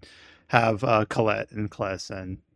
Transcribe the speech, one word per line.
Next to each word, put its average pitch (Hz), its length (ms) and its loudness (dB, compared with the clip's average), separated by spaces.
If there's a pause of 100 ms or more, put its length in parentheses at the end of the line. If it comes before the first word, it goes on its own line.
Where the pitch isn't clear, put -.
(480)
have, 113 360 2
uh, 110 220 4
Colette 107 460 0
and 107 180 -4
Kless 95 400 -6
and 92 280 -8 (180)